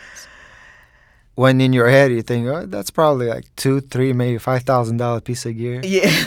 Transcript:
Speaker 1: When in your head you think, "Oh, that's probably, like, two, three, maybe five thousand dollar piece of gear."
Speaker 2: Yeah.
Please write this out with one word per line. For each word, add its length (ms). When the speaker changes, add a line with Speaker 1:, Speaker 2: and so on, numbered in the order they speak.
Speaker 1:
When 260
in 120
your 160
head 240
you 100
think, 240
"Oh, 200
that's 240
probably, 360
like, 180
two, 240
three, 320
maybe 260
five 240
thousand 360
dollar 220
piece 260
of 100
gear." 280
Speaker 2:
Yeah. 260